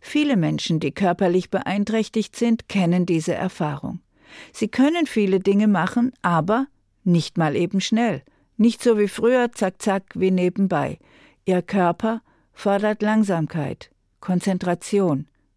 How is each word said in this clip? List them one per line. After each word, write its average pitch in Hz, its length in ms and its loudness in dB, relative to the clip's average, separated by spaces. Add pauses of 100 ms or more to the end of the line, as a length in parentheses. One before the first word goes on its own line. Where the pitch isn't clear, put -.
Viele 294 360 0
Menschen, 156 440 0
die 151 120 -4
körperlich 180 580 0
beeinträchtigt 208 840 -2
sind, 233 320 0
kennen 180 360 2
diese 170 300 -2
Erfahrung. 151 640 -6 (520)
Sie - 160 -4
können 311 380 2
viele 190 340 0
Dinge 202 280 2
machen, 208 440 0 (100)
aber 180 440 0 (380)
nicht 175 320 2
mal 156 200 0
eben 180 240 -2
schnell. 220 420 -2 (340)
Nicht 226 260 2
so 226 160 4
wie 208 100 4
früher, 240 440 2
zack, - 300 -4
zack, 196 220 0 (100)
wie 185 160 2
nebenbei. 180 680 0 (460)
Ihr 180 180 0
Körper 208 600 -2 (300)
fordert 208 500 0
Langsamkeit, 190 880 -2 (300)
Konzentration, 180 1040 -2 (300)